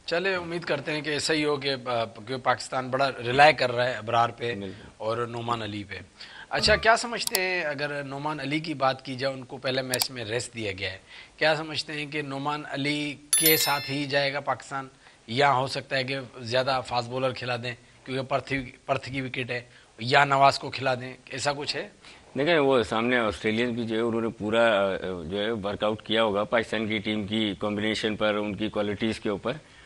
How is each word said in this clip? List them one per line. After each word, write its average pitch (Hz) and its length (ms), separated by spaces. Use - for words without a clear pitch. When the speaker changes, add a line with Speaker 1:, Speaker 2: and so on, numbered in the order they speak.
Speaker 1:
चले, 185 280
उम्मीद 170 300
करते 147 260
हैं 151 120
कि 151 80
ऐसा 147 220
ही 151 100
हो 147 140
कि, 139 120
अ, 135 180
क्योंकि 117 500
पाकिस्तान 127 540
बड़ा 135 160
rely 131 460
कर 131 160
रहा 120 160
है 123 120
अबरार 117 340
पे 117 240
Speaker 2:
बिल्कुल। 101 520
Speaker 1:
और 117 200
नोमान 117 340
अली 104 220
पे। 92 180
अच्छा, 196 240
क्या 220 200
समझते 233 440
हैं 185 240
अगर 143 400
नोमान 143 360
अली 139 220
की 160 120
बात 131 280
की 135 140
जाए, 131 180
उनको 131 240
पहले 131 240
match 127 300
में 123 140
rest 117 280
दिया 110 180
गया 95 180
है, 95 120
क्या 156 160
समझते 156 380
हैं 147 160
कि 151 120
नोमान 143 420
अली 147 500
के - 440
साथ 147 240
ही 139 240
जाएगा 139 340
पाकिस्तान 135 500
या 135 200
हो 131 180
सकता 131 280
है 135 80
कि 135 180
ज़्यादा 127 400
fast 123 280
bowler 131 220
खिला 123 260
दें 120 180
क्योंकि 131 160
पर्थ, 131 320
पर्थ 131 220
की 135 120
wicket 123 300
है, 120 180
या 143 240
नवाज 139 320
को 147 120
खिला 131 260
दें, 127 200
ऐसा 131 200
कुछ 139 220
है? 190 160
Speaker 2:
देखें, 156 220
वो 135 240
सामने 117 360
ऑस्ट्रेलियंस 113 560
भी 117 100
जो 113 100
है 113 80
उन्होंने 117 240
पूरा, 110 400
अ, - 100
जो 90 340
है 104 140
workout 107 540
किया 110 160
होगा 104 220
पाकिस्तान 110 440
की 107 120
team 107 260
की 104 300
combination 104 600
पर, 104 200
उनकी 104 340
qualities 104 500
के 113 100
ऊपर। 113 300